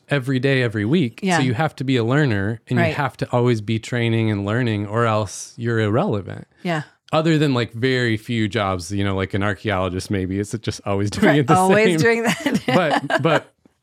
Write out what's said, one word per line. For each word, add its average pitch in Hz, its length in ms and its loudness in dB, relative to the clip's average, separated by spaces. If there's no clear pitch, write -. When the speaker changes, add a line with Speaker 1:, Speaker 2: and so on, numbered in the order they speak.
Speaker 1:
every 135 300 0
day, 131 240 2
every 107 220 -2
week. 131 360 0
Speaker 2:
Yeah. 185 160 2
Speaker 1:
So 147 60 4
you 127 100 2
have 151 220 -2
to - 80 -6
be 131 140 0
a 117 60 2
learner 117 640 0
and 123 120 0
you - 60 4
Speaker 2:
Right. 156 100 0
Speaker 1:
have 139 220 -4
to - 140 -6
always 120 300 2
be 110 160 -2
training 113 540 0
and 101 140 -2
learning 107 420 -2
or 117 180 0
else 107 520 -4
you're 117 220 -2
irrelevant. 107 680 -2
Speaker 2:
Yeah. 139 200 -4
Speaker 1:
Other 160 240 4
than, 143 160 2
like, 120 180 -2
very 123 460 0
few 110 320 -2
jobs, 95 420 -2
you 98 120 -2
know, 98 120 0
like 95 180 -2
an 101 100 -2
archaeologist, 95 680 -2
maybe 95 280 -2
it's 104 200 -6
just - 260 -8
always 101 260 -2
doing - 160 0
Speaker 2:
Right. 147 120 4
Speaker 1:
it 127 80 0
the 151 80 4
Speaker 2:
Always 196 320 4
Speaker 1:
same. 170 120 2
Speaker 2:
doing 226 240 2
that. 240 400 -2
<laughs> - 20 -14
Speaker 1:
But, 269 560 0
but 151 320 0